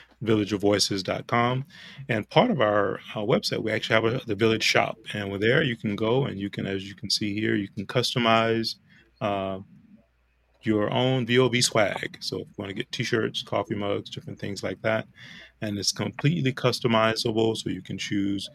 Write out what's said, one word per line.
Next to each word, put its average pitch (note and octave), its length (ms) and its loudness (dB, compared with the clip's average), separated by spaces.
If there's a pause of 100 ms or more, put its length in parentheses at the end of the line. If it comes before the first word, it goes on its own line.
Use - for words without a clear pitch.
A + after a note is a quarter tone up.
(220)
village G#2+ 320 2
of G2 80 0
voices G2+ 420 2
dot F#2+ 240 -4
com. B2 380 0 (440)
And A2 200 -2
part A3 220 6
of D3 100 0
our, G#2 340 2 (200)
uh, A2+ 60 -6
website, G#2 400 0
we G#2+ 100 -2
actually A2 240 0
have A2 100 4
a, A2+ 200 -2
the G#2+ 100 -4
Village A2 280 2
Shop. - 340 2 (160)
And G2+ 180 -4
with G2 100 -4
there, B2 220 4
you A#2+ 120 -2
can G#2+ 220 -4
go A#2+ 280 2
and G2 140 -6
you G2+ 100 -4
can, G2+ 160 -6
as G2 220 -4
you G2+ 80 -14
can G2+ 140 -8
see G#2 240 -2
here, G#2+ 220 0
you G2+ 120 -2
can G2 180 -10
customize, A2+ 920 2 (460)
uh, F#2+ 380 -2 (1040)
your G#2+ 320 2
own B2+ 320 2
V A#2+ 140 4
O B2+ 100 6
V A#2+ 120 2
swag. - 600 0
So - 160 -6
if F#2 100 -8
you - 100 -20
wanna G2 160 -6
get - 180 -8
t-shirts, - 520 -2
coffee G#2+ 320 -4
mugs, G2+ 340 -4
different - 300 -12
things G2+ 240 -8
like F#2+ 180 -8
that, A2 260 -2 (540)
and G#2 160 -4
it's F#2+ 140 -2
completely C3+ 600 0
customizable. A2+ 1040 2
So - 120 -8
you F#2 120 -6
can F#2+ 160 -8
choose, G2 580 -4